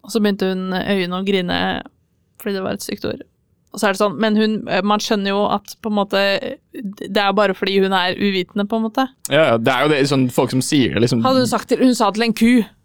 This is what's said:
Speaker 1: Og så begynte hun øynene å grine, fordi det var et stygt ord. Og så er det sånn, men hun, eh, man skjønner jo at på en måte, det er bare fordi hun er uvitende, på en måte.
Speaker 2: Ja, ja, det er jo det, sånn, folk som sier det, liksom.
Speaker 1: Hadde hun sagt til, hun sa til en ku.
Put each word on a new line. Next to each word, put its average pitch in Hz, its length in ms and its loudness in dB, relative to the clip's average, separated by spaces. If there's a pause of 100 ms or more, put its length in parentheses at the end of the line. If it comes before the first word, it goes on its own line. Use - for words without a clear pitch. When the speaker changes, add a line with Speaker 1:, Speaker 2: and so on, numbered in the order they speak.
Speaker 1:
Og - 100 -18
så 226 80 -6
begynte 202 300 -2
hun 185 240 -6
øynene 185 480 -4
å - 20 -8
grine, 185 360 -2 (800)
fordi 202 160 -6
det 190 80 -6
var 202 100 -4
et 202 80 -14
stygt - 240 -10
ord. 269 140 -8 (500)
Og - 80 -14
så 226 80 0
er - 80 0
det - 60 -4
sånn, 202 180 0
men 214 160 2
hun, 214 220 2 (100)
eh, 185 160 0
man 208 160 0
skjønner 202 320 -2
jo 202 140 0 (100)
at - 240 -10
på - 80 -10
en 214 140 -4
måte, 196 240 0 (480)
det 202 480 -6
er 196 160 2
bare 196 180 2
fordi 196 240 -2
hun 190 160 2
er 180 240 0
uvitende, 196 480 -2
på 214 140 -4
en 226 80 -2
måte. 262 180 0 (240)
Speaker 2:
Ja, 143 220 4
ja, 117 80 4
det 123 100 2
er 127 160 2
jo 151 60 4
det, 139 80 2 (100)
sånn, 135 240 2
folk 135 160 2
som 131 140 0
sier 131 320 2
det, 110 80 4
liksom. 233 180 0
Speaker 1:
Hadde 254 220 4
hun 226 80 -2
sagt 220 180 -4
til, 240 80 2
hun 254 160 4
sa 208 160 2
til 220 160 -2
en 220 80 0
ku. 226 140 4 (360)